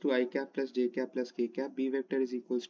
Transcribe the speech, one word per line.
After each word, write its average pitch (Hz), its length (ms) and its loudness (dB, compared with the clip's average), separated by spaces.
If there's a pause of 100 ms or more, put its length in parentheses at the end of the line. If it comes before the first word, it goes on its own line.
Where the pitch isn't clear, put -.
to 139 100 4
I 127 140 4
cap 135 260 -2
plus 135 240 -2
J 127 80 4 (100)
cap 127 180 -2
plus 123 200 -2
K 120 160 0
cap, 135 260 -4
B 131 140 0
vector 135 320 0
is 127 140 2
equals 123 340 -2